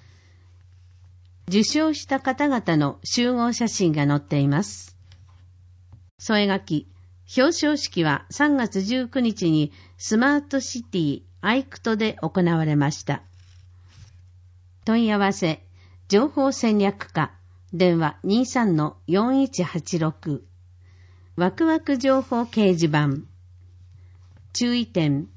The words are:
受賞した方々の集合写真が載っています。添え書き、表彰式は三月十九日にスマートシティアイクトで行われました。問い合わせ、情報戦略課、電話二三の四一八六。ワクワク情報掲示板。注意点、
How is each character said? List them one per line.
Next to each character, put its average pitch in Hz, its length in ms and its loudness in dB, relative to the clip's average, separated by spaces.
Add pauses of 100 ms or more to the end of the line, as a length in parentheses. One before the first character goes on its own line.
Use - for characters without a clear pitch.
(1500)
受 202 160 4
賞 311 300 0
し - 120 -10
た 269 160 -2
方 269 260 -2
々 214 300 0
の 143 260 0
集 240 300 -2
合 240 180 0
写 233 160 -2
真 175 240 0
が 147 160 0
載 143 100 2
っ - 40 -6
て 147 180 -4
い 139 80 2
ま 143 160 0
す。 - 340 -16 (1200)
添 208 260 2
え - 20 2
書 196 140 0
き、 156 260 -4 (500)
表 262 120 6
彰 302 260 0
式 180 300 -2
は 147 240 -2
三 294 260 2
月 214 260 -2
十 247 280 -2
九 277 100 -4
日 202 320 0
に 151 220 0 (240)
ス - 180 -4
マ 269 220 4
ー 285 100 -6
ト 269 140 -2
シ 247 220 -10
テ - 160 -8
ィ 147 220 -2 (200)
ア 208 140 0
イ 262 100 -2
ク - 160 -20
ト 220 160 -2
で 214 240 -2
行 175 240 0
わ 165 180 0
れ 151 140 0
ま 143 140 0
し - 120 -10
た。 - 200 -6 (1600)
問 226 200 2
い 220 60 2
合 208 60 2
わ 196 160 2
せ、 160 320 -4 (420)
情 233 220 2
報 269 240 0
戦 220 240 0
略 196 340 -2
課、 156 220 -4 (400)
電 175 260 4
話 151 240 -2
二 226 220 0
三 226 300 0
の 151 220 -2 (100)
四 233 340 2
一 262 220 -2
八 165 340 -6
六。 156 480 -4 (920)
ワ 180 140 0
ク 330 140 0
ワ 320 140 2
ク 285 180 -2
情 269 240 2
報 247 200 -2
掲 208 360 2
示 165 100 2
板。 147 340 0 (1300)
注 240 240 0
意 240 100 0
点、 156 520 0